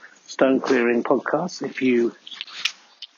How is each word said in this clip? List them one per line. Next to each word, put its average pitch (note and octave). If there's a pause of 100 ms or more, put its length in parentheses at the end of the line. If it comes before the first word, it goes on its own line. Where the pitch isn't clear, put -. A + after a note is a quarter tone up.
(260)
stone C3+
clearing A#2+
podcasts D#3
if C#3
you A#2+ (1040)